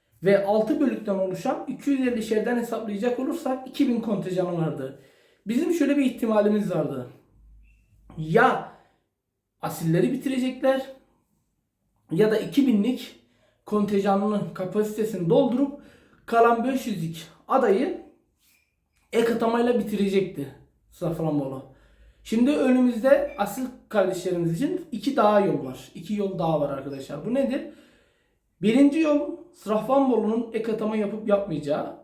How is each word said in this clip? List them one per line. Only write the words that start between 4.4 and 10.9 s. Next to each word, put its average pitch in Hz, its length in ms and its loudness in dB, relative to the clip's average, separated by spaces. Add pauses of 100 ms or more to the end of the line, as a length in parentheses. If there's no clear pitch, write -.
vardı. 135 400 -4 (480)
Bizim 294 260 0
şöyle 285 240 2
bir 285 80 2
ihtimalimiz 208 680 2
vardı. 139 400 -4 (1080)
Ya 196 540 2 (880)
asilleri 165 500 0
bitirecekler 262 760 -2 (1200)